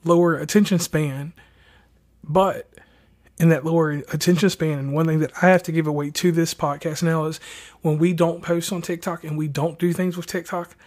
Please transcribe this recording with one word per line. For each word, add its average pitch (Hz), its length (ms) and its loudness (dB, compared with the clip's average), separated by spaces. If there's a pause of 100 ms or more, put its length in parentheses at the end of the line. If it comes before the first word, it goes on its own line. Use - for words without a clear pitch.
lower 170 320 4
attention 185 420 2
span. 151 540 -4 (920)
But 180 460 0 (680)
in 165 120 6
that 151 160 2
lower 160 240 2
attention 160 580 0
span, 156 300 -2
and 139 160 -6
one 160 120 2
thing 156 120 2
that 156 140 0 (100)
I 180 80 6
have 180 140 4
to 165 80 -6
give 160 140 0
away 147 240 -2
to 175 220 0
this 165 220 0
podcast 151 480 -4
now 160 240 0
is 160 120 -6 (440)
when 156 160 0
we 175 160 2
don't 170 280 0
post 170 300 -2
on 175 80 -4
TikTok 170 420 -6
and 151 140 -6
we 156 120 -2
don't 151 300 -4
do 175 140 2
things 180 240 -2
with 170 80 -8
TikTok, 175 500 -8 (120)